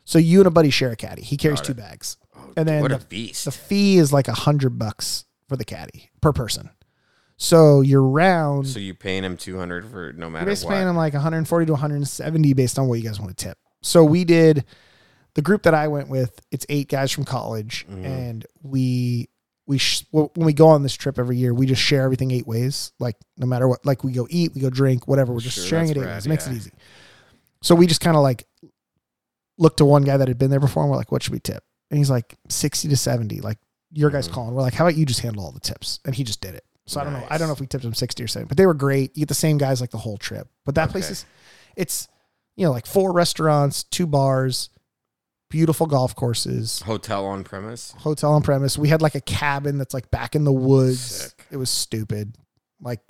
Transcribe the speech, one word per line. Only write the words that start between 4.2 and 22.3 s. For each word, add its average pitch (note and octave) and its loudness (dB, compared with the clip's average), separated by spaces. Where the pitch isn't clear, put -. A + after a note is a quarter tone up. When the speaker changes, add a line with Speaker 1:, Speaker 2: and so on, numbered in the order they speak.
Speaker 1:
a A#2+ -4
hundred C3+ 0
bucks - -8
for C3+ -8
the B2+ -8
caddy - -16
per D#3 4
person. - -8
So D3+ 8
you're C3+ 6
round. D3 2
Speaker 2:
So B2+ -10
you're F#2+ -10
paying F#2+ -6
him F#2 -4
two F#2 -12
hundred F2 -8
for F2 -14
no E2 -14
Speaker 1:
You're E2 -10
Speaker 2:
matter E2 -8
Speaker 1:
basically G3 -4
Speaker 2:
what. F#3+ -2
Speaker 1:
paying F#3 0
him, F3 0
like, D#3+ 0
a C#3+ -2
hundred D#3+ -2
forty E3+ 0
to D#3 0
a C#3+ 0
hundred D3 -4
seventy D3+ 0
based C3 0
on C3+ 0
what A#2+ -2
you A2+ -6
guys G#2+ -10
wanna F#2+ -12
tip. - -12
So E3+ 6
we E3 4
did, D#3+ 6
the D3+ -2
group G3 2
that E3 4
I D3+ 2
went C#3+ -4
with, C3 -4
it's - -8
eight C#3+ -2
guys C#3 -2
from C#3+ -4
college, A2 -8
Speaker 2:
Mm-hmm. F#2+ -12
Speaker 1:
and A#2+ -8
we, B2 -2
we C#3 0
sh-, - -2
well, D3+ 2
when E3 0
we D#3 4
go D#3+ 8
on D3 6
this C3 -4
trip - -6
every B2 -2
year, B2 0
we B2+ 2
just C3 0
share C#3 2
everything C3 0
eight B2 -2